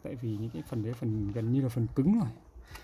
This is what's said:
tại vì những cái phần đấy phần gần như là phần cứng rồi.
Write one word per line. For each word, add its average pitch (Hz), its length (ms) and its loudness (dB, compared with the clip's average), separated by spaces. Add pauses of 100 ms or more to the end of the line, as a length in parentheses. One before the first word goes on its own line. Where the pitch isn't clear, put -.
tại - 120 -6
vì 117 220 -4
những 113 140 -4
cái 156 180 -8
phần 117 140 -2
đấy 113 100 -2
phần 107 400 -2
gần 113 200 0
như 135 100 4
là 131 60 2
phần 117 260 2
cứng 180 260 6
rồi. 143 80 2 (560)